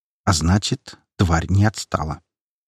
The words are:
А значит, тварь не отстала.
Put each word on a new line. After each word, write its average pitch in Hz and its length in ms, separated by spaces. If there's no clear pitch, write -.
А 98 100
значит, 87 640
тварь 82 320
не 98 160
отстала. - 560